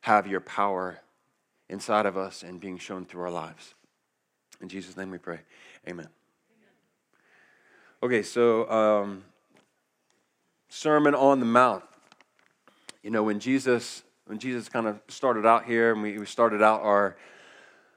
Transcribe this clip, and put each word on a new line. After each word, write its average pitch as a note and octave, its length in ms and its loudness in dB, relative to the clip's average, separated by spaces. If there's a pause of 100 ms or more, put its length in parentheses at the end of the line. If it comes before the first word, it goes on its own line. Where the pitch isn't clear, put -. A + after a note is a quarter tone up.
have G#2 240 2
your F#2+ 140 -4
power F#2 580 -4 (720)
inside G#2+ 360 -2
of F#2+ 100 -2
us F#2+ 280 -8
and F2+ 180 -16
being F#2 160 -12
shown F#2 260 -14
through F2 200 -14
our F2 80 -6
lives. D#2+ 420 -12 (880)
In F#2 80 -16
Jesus' F#2 260 -14
name F#2+ 160 -10
we F2+ 60 -12
pray. E2+ 220 -12 (500)
Amen. E2+ 180 -14 (1900)
Okay, A#2+ 200 0
so, A2+ 480 2
um, G#2 560 0 (1400)
Sermon D3+ 460 4
on C3+ 240 6
the A#2+ 60 -2
Mount. A#2 380 4 (1160)
You G#2+ 100 -12
know, A2 120 0
when G#2 180 -2
Jesus, B2+ 640 -2 (240)
when G#2+ 120 -12
Jesus B2 300 -8
kind A2+ 180 -4
of G#2 220 -6
started A2+ 360 -2
out A2+ 200 6
here, A#2 260 2
and G#2+ 100 -2
we, G#2 160 -6
we G#2 80 -10
started A2 380 2
out A2 200 4
our, G2+ 340 2 (800)